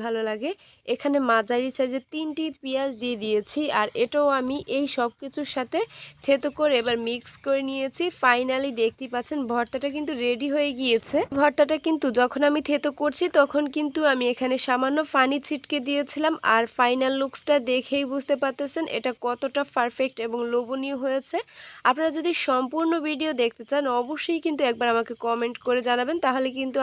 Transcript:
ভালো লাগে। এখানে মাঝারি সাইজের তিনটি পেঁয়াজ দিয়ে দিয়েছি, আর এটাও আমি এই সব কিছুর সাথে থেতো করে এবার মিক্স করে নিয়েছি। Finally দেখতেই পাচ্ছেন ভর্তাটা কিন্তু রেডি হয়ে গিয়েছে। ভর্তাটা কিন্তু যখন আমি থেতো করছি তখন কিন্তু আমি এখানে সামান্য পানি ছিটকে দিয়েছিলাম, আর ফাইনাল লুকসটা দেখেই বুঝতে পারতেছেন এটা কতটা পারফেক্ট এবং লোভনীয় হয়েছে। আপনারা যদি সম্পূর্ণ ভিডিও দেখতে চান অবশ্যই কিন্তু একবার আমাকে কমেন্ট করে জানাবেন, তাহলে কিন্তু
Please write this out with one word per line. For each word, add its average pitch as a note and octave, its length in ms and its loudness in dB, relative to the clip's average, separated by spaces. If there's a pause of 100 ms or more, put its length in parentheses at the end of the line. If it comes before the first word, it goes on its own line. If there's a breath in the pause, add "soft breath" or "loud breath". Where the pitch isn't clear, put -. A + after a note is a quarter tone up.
ভালো A3+ 260 -2
লাগে। G#3+ 220 -4 (380 soft breath)
এখানে C#4+ 300 0 (120)
মাঝারি A#3+ 460 2
সাইজের B3+ 360 -2
তিনটি D#4 320 -4 (180)
পেঁয়াজ C4+ 280 -2 (120)
দিয়ে B3 200 -2
দিয়েছি, G#3+ 380 0 (200)
আর G#3 80 2 (160)
এটাও D4 240 2 (120)
আমি C4 180 -2 (200)
এই C#4+ 60 0 (120)
সব A#3+ 140 0 (100)
কিছুর C#4 340 -6
সাথে C#4 260 -2 (460 loud breath)
থেতো C#4 220 2 (100)
করে D4+ 240 4
এবার A#3+ 140 0 (120)
মিক্স A#3+ 240 -6 (120)
করে C#4 260 2
নিয়েছি। C4+ 340 -2 (160)
Finally C4 500 2 (120)
দেখতেই A#3 320 -2
পাচ্ছেন B3 240 -4 (140)
ভর্তাটা A#3+ 440 -2
কিন্তু D4+ 160 -4 (120)
রেডি A#3+ 300 0
হয়ে D4 160 2 (100)
গিয়েছে। A#3+ 360 2 (220)
ভর্তাটা D4 380 4 (100)
কিন্তু D#4+ 200 0 (140)
যখন B3 200 2 (100)
আমি D4 180 2
থেতো D4 220 2 (100)
করছি D4 240 0 (140)
তখন C#4+ 240 4 (140)
কিন্তু D4+ 240 -2 (120)
আমি B3+ 200 0
এখানে B3+ 240 -2 (100)
সামান্য C4 320 2 (160)
পানি C4+ 220 4 (100)
ছিটকে D4 320 -4 (100)
দিয়েছিলাম, C#4+ 460 0 (200)
আর A3+ 80 6 (140)
ফাইনাল C4 440 2
লুকসটা C4+ 340 0 (180)
দেখেই C#4 400 0
বুঝতে C#4 300 0
পারতেছেন C#4+ 420 -2 (120)
এটা A#3+ 140 -2 (160)
কতটা B3+ 360 -2 (120)
পারফেক্ট B3 420 0 (100)
এবং A3+ 120 -4 (140)
লোভনীয় C4+ 500 -2
হয়েছে। C4+ 340 -2 (520 loud breath)
আপনারা D#4 300 2
যদি E4 120 -2 (180)
সম্পূর্ণ C4+ 440 0 (160)
ভিডিও D#4 220 -2 (120)
দেখতে A#3 280 -2
চান C#4+ 140 0 (160)
অবশ্যই D4+ 460 -4
কিন্তু D4+ 240 -2
একবার A#3 240 0
আমাকে A#3 180 0 (120)
কমেন্ট A#3 320 -2 (100)
করে B3 220 2
জানাবেন, B3 360 0
তাহলে C4 240 2 (100)
কিন্তু C4 240 -2